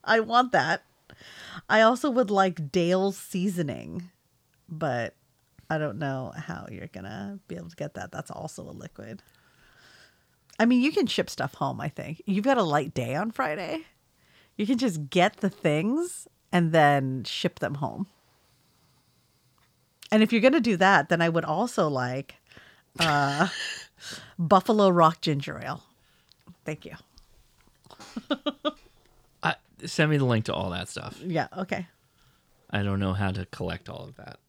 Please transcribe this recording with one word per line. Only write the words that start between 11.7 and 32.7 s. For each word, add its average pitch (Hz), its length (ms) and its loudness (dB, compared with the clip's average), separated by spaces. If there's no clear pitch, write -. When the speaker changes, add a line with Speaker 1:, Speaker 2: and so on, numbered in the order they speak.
Speaker 1:
I 143 80 -6
think. - 380 -10
You've 202 180 -2
got 262 140 4
a 214 40 2
light 151 300 0
day 123 240 -4
on 214 160 -4
Friday. 302 520 -6
You 208 100 -2
can 240 100 2
just 170 320 -2
get 185 300 4
the 196 100 0
things 208 800 -2
and 170 200 2
then 139 520 4
ship - 340 -6
them - 180 -4
home. 151 300 -6
And 220 100 6
if 220 80 4
you're 226 120 2
gonna 262 180 6
do 220 160 2
that, 185 320 6
then 170 140 2
I 170 80 4
would 165 160 0
also 175 420 0
like, 127 460 -4
uh, 147 480 2
<laughs> - 460 -18
Buffalo 196 520 6
Rock 165 320 6
ginger - 420 -2
ale. 143 180 -8
Thank 156 180 -10
you. - 100 -16
<laughs> 285 80 -2
Speaker 2:
Uh, - 120 -2
send 156 240 0
me 151 80 2
the 135 60 2
link 113 200 2
to - 100 -4
all 92 160 -4
that 90 180 -6
stuff. - 320 -14
Speaker 1:
Yeah, 165 280 -4
okay. 185 300 -8